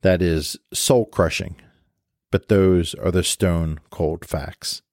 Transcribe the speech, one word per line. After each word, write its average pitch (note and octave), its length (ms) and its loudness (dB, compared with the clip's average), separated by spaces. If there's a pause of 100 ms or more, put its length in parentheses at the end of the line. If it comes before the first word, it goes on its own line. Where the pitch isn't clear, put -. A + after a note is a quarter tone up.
that F#2 180 4
is E2 360 0 (160)
soul-crushing. - 840 0 (760)
But - 160 -2
those F#2 460 4
are - 180 -2
the F2+ 100 2
stone-cold E2 1000 -2
facts. - 580 -10 (100)